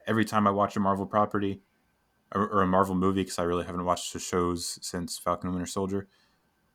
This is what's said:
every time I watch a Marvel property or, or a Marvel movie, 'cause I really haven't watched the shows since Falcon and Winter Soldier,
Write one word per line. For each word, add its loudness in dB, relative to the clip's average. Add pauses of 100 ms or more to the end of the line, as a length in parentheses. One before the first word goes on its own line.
every 2
time 2
I 4
watch 2
a -2
Marvel 2
property 0 (720)
or, 2
or 2
a 2
Marvel 4
movie, 2
'cause -10
I 0
really 0
haven't -6
watched -2
the -8
shows -2
since -8
Falcon -4
and -2
Winter -4
Soldier, -4 (680)